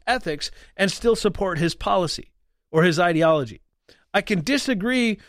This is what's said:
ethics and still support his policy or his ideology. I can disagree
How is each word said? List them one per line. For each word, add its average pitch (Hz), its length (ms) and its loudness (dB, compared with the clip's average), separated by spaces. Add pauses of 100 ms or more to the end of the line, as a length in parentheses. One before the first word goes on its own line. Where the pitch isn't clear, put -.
ethics 185 420 -4 (280)
and 196 120 0
still 226 280 0
support 190 400 -2
his 170 180 0
policy - 560 -2 (400)
or 160 120 4
his 170 140 4
ideology. 160 640 2 (520)
I 202 80 2
can 196 200 -2
disagree 240 880 -2